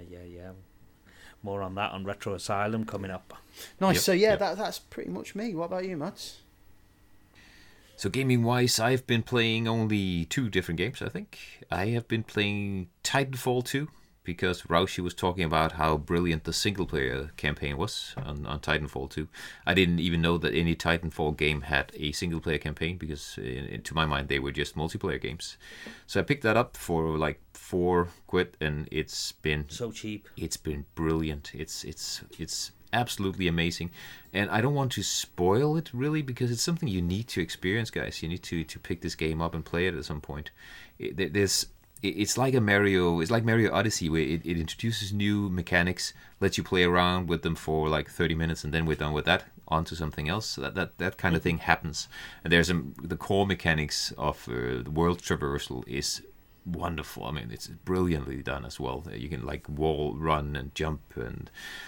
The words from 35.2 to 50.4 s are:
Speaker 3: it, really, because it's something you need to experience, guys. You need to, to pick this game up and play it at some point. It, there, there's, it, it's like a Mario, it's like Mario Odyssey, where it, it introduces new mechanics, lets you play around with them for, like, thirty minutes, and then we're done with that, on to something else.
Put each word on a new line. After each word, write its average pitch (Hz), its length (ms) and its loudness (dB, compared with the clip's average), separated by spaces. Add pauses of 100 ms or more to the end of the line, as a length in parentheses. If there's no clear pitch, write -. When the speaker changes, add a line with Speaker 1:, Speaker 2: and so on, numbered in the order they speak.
Speaker 3:
it, 165 160 -4
really, 147 300 0
because 127 280 -2
it's 117 120 0
something 165 260 0
you 92 120 2
need 92 280 0
to - 120 -2
experience, 101 500 -2
guys. - 340 -6
You 80 40 -4
need 87 140 -6
to, 82 220 -4
to - 160 -12
pick - 220 -6
this 82 120 -4
game 78 260 0
up 85 140 -2
and 78 100 -4
play 87 220 0
it 90 80 0
at 69 100 -6
some 73 160 -6
point. 71 300 -10 (480)
It, - 180 -6
there, 87 120 0
there's, 98 380 2 (360)
it, 98 60 0
it's 101 300 0
like 131 160 4
a 127 60 6
Mario, 98 600 6
it's 82 120 0
like 113 120 4
Mario 113 280 4
Odyssey, 98 360 2
where 80 140 4
it, 80 240 0
it 85 140 0
introduces 107 520 -4
new 101 360 2
mechanics, 90 640 2 (260)
lets 98 180 2
you 90 60 -2
play 90 220 4
around 90 440 4
with 85 140 2
them 82 140 0
for, 78 320 0
like, 76 200 0
thirty 80 280 0
minutes, 82 260 0
and 76 100 -4
then 80 140 2
we're 78 80 2
done 76 200 -2
with 76 100 0
that, 90 200 4 (220)
on 80 200 2
to 82 100 -8
something 76 320 -4
else. 104 180 -2